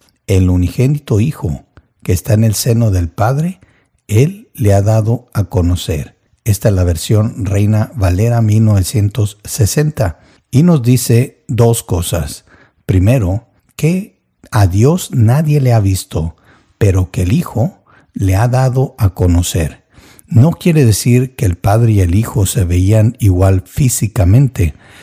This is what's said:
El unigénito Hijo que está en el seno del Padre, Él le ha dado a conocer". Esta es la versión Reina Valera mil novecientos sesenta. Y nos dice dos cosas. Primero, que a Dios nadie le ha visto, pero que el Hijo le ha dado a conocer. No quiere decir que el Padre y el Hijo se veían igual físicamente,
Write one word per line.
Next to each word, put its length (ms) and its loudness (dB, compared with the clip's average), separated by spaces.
El 240 2
unigénito 680 -2
Hijo 460 -4
que 100 -4
está 220 -2
en 80 2
el 100 0
seno 380 0
del 180 -2
Padre, 500 -4
Él 460 0
le 220 0
ha 80 2
dado 500 0
a 120 -2
conocer". 680 -4
Esta 260 -2
es 60 0
la 80 0
versión 600 -2
Reina 520 -2
Valera 480 0
mil 220 2
novecientos 800 -2
sesenta. 760 -2
Y 100 2
nos 220 2
dice 640 0
dos 340 0
cosas. 640 -6
Primero, 600 0
que 480 -4
a 160 2
Dios 460 0
nadie 500 2
le 100 2
ha 80 2
visto, 560 -4
pero 320 0
que 120 -4
el 80 -2
Hijo 520 -4
le 220 -2
ha 120 2
dado 500 -2
a 120 2
conocer. 760 -2
No 260 4
quiere 320 2
decir 520 0
que 100 -4
el 120 -2
Padre 340 0
y 80 2
el 160 2
Hijo 320 -2
se 160 -2
veían 560 2
igual 480 2
físicamente, 1040 0